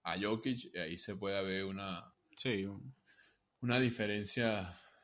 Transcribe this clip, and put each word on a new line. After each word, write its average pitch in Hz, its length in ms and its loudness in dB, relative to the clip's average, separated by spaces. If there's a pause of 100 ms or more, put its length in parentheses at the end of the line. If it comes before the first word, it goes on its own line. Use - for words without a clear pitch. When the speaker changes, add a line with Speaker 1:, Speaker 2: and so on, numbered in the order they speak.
Speaker 1:
a 85 140 0
Jokic. 113 560 0
Y 87 40 -2
ahí 85 180 -2
se 101 200 -6
puede 98 280 0
ver 95 220 0
una, 95 480 -6 (220)
Speaker 2:
Sí. 101 300 0 (920)
Speaker 1:
una 120 200 4
diferencia. 104 960 2 (300)